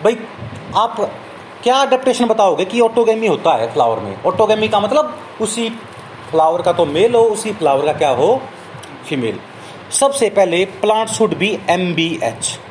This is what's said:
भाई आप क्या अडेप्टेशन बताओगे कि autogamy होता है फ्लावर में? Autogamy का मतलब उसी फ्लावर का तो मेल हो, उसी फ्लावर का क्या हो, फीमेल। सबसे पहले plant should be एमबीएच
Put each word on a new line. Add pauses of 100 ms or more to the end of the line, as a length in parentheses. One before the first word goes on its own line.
भाई (580)
आप (680)
क्या
अडेप्टेशन
बताओगे
कि
autogamy
होता
है
फ्लावर
में?
Autogamy
का
मतलब (240)
उसी (640)
फ्लावर
का
तो
मेल
हो,
उसी
फ्लावर
का
क्या
हो, (680)
फीमेल। (520)
सबसे
पहले (180)
plant
should
be (120)
एमबीएच (120)